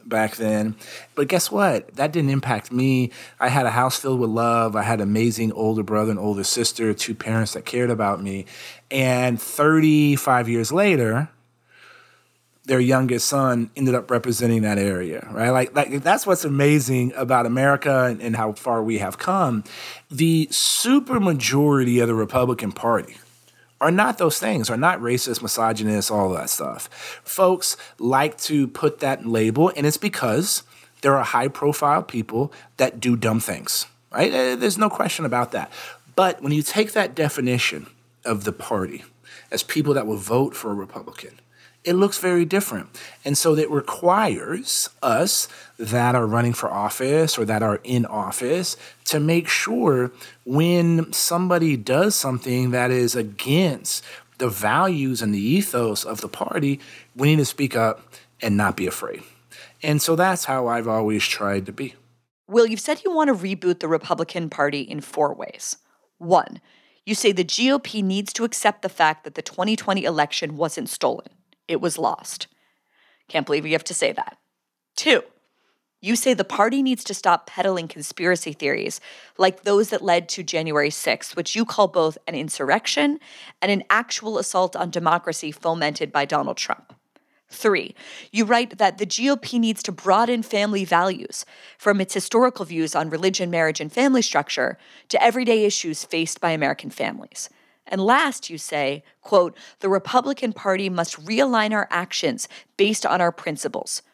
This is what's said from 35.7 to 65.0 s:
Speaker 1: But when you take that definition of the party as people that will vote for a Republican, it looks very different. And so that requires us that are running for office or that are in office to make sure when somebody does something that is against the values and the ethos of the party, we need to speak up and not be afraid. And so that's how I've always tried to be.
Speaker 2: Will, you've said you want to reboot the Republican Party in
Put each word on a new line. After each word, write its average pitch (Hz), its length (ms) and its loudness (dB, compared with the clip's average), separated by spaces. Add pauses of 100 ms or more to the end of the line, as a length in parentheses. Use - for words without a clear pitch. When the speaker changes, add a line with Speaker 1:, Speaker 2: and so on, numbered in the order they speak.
Speaker 1:
But 185 260 2
when 139 100 -2
you 147 120 2
take 214 300 -2
that 190 200 0
definition 123 720 -2 (380)
of 107 200 -2
the 104 100 -4
party - 500 -6 (480)
as 110 100 -2
people 151 320 0
that 120 140 0
will 107 100 -2
vote 117 380 0
for 110 160 -6
a - 20 -2
Republican, - 680 -12 (420)
it 175 100 0
looks 196 240 4
very 175 280 2
different. 175 440 -2 (340)
And 139 140 -2
so 160 160 4
that 151 160 2
requires 175 1200 0 (140)
us 139 440 2 (300)
that 120 380 2
are 120 100 2
running 117 280 2
for - 180 -4
office 135 640 0
or 113 80 0
that 107 160 0
are 104 220 0
in 120 240 0
office 123 680 -2 (280)
to - 160 0
make 160 280 2
sure 156 640 2 (340)
when 165 680 2
somebody 170 640 2
does 147 380 2
something 127 560 0
that 123 180 2
is 123 260 2
against 131 880 -2 (360)
the 127 100 0
values 131 720 0
and 107 100 0
the 101 80 0
ethos 120 640 0
of - 180 -8
the 107 60 -8
party, - 520 -4 (360)
we 135 120 2
need 156 80 6
to 147 100 4
speak 135 300 -4
up 113 400 -2 (260)
and 104 160 0
not 104 180 2
be 98 120 -4
afraid. - 340 -8 (640)
And 151 180 2
so 165 140 2
that's 180 300 2
how 131 200 -2
I've 117 220 0
always 107 360 0
tried 98 440 -2
to 101 40 -12
be. 127 220 -10 (540)
Speaker 2:
Will, 233 180 4
you've 220 140 -2
said 302 260 -4
you 370 80 0
want 311 140 2
to 262 80 4
reboot 180 440 -2
the 165 80 -6
Republican 165 600 -2
Party 143 320 -2
in 147 200 -10